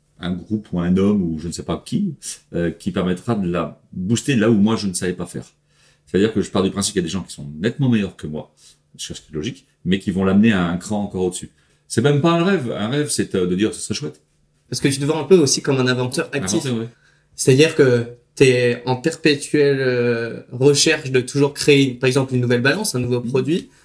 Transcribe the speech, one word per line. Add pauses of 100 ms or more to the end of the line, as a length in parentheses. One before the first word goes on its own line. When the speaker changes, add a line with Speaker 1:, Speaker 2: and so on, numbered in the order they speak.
(220)
Speaker 1:
un
groupe
ou
un
homme
ou
je
ne
sais
pas
qui, (420)
euh,
qui
permettra
de
la (100)
booster
là
où
moi
je
ne
savais
pas
faire. (600)
C'est-à-dire
que
je
pars
du
principe
qu'il
y
a
des
gens
qui
sont (140)
nettement
meilleurs
que
moi, (400)
sur
ce
qui
est
logique, (180)
mais
qui
vont
l'amener
à
un
cran
encore
au-dessus. (400)
C'est
même
pas
un
rêve.
Un
rêve,
c'est,
euh,
de
dire,
ce
serait
chouette. (480)
Speaker 2:
Parce
que
tu
te
vois
un
peu
aussi
comme
un
inventeur
actif.
Speaker 1:
Inventeur,
oui. (480)
Speaker 2:
C'est-à-dire
que (280)
t'es
en
perpétuelle,
euh, (100)
recherche
de
toujours
créer,
par
exemple,
une
nouvelle
balance,
un
nouveau
Speaker 1:
Mhm.
Speaker 2:
produit, (160)